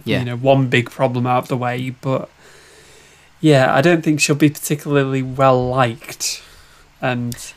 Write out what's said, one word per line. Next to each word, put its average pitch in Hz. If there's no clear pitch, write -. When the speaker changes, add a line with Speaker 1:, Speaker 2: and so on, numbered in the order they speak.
Speaker 1:
Yeah. -
Speaker 2:
you 127
know, 123
one 135
big 123
problem 123
out 127
of -
the 139
way, 123
but 131
yeah, 139
I 135
don't 165
think 151
she'll 147
be 147
particularly 143
well 131
liked. -
And, 120